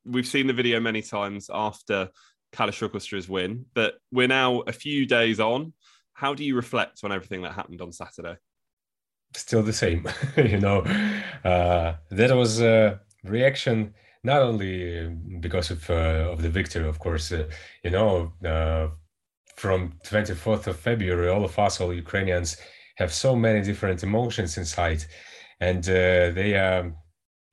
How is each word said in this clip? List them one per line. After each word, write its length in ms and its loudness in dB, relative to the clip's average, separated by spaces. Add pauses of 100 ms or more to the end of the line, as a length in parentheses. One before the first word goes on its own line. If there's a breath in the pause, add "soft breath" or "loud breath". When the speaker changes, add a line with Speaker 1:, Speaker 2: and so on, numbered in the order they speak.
Speaker 1:
We've 220 -2
seen 200 0
the 60 2
video 260 2
many 220 -2
times 520 -6
after 560 -2 (440 soft breath)
Kalisz 280 -2
Orchestra's 480 -8
win, 440 -4
but 260 0 (120)
we're 160 4
now 340 4
a 120 -6
few 320 -2
days 340 4
on. 320 0 (400 soft breath)
How 220 -4
do 100 -8
you 100 0
reflect 520 -2
on 80 -4
everything 300 -6
that 100 -8
happened 280 -12
on 120 -14
Saturday? 420 -14 (960)
Speaker 2:
Still 300 0
the 80 -2
same, 340 0 (180)
<laughs> 120 -4
you 240 4
know. 220 2 (640 loud breath)
Uh, 500 2 (140)
that 260 4
was 240 2
a 400 6 (240)
reaction 680 0 (320 soft breath)
not 160 4
only 680 -2 (320)
because 320 -2
of, 180 -8
uh, 400 2
of 120 -4
the 80 0
victory, 360 -2
of 140 -4
course, 320 -4
uh, 160 -4 (380 loud breath)
you 60 -2
know, 420 2 (120)
uh, 440 0 (680)
from 380 -2 (100)
twenty-fourth 640 0
of 100 -4
February, 520 0
all 160 2
of 140 -6
us, 200 2
all 140 -2
Ukrainians, 640 -2 (380 loud breath)
have 180 -2
so 220 2
many 260 4
different 420 -2
emotions 540 -2
inside, 480 -2 (540 loud breath)
and, 280 0
uh, 440 6
they 240 0
are 380 0 (600)